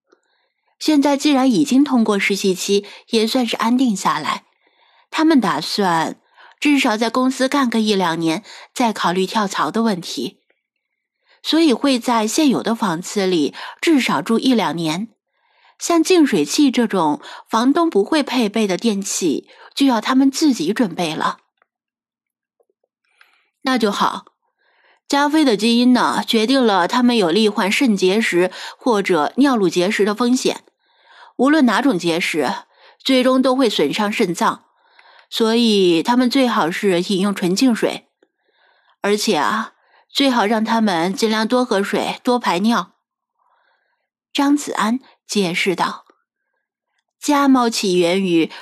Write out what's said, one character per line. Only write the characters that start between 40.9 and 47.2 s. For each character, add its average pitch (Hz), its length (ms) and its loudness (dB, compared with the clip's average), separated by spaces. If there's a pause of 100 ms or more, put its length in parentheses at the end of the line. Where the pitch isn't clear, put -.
尽 220 160 -2
量 220 180 -2
多 247 160 0
喝 202 180 -2
水、 190 420 -4
多 247 160 0
排 180 200 -2
尿。” 214 360 -2 (1400)
张 285 240 2
子 - 160 -6
安 226 260 -2 (260)
解 185 280 -2
释 180 220 -2
道。 - 300 -6 (1120)
家 285 280 0